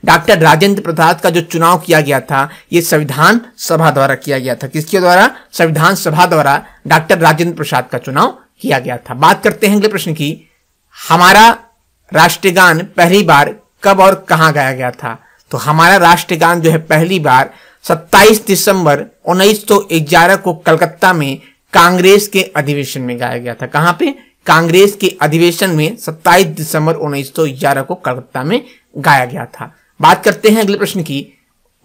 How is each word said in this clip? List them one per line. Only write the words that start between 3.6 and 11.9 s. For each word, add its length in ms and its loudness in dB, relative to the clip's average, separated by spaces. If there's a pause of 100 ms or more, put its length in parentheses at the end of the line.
द्वारा 240 0
किया 240 -6
गया 160 -6
था। 120 -12
किसके 320 -4
द्वारा? 360 2 (180)
संविधान 420 0
सभा 300 0
द्वारा 400 0 (220)
डॉक्टर 300 0
राजेंद्र 400 0
प्रसाद 340 -4
का 60 -6
चुनाव 400 -4 (240)
किया 180 -2
गया 180 -8
था। 160 -14
बात 300 2
करते 240 0
हैं 80 2
अगले 120 0
प्रश्न 260 -6
की। 360 -8 (600)
हमारा 480 6 (560)